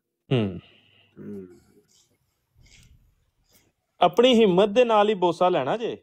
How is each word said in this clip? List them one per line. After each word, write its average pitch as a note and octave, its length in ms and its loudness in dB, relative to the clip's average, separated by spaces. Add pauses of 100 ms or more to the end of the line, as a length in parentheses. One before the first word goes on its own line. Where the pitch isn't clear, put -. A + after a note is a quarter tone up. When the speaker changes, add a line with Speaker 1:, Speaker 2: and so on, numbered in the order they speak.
(320)
Speaker 1:
ਹੂੰ। G#2 280 -4 (600)
Speaker 2:
ਹੂੰ। G2 280 -18 (2500)
Speaker 1:
ਆਪਣੀ A#3+ 320 4
ਹਿੰਮਤ G#3 360 2
ਦੇ A#3+ 160 2
ਨਾਲ G#3 240 2
ਹੀ A3 40 -2
ਬੋਸਾ F3+ 360 -2
ਲੈਣਾ D#3+ 280 -4
ਜੇ। F#3 260 -10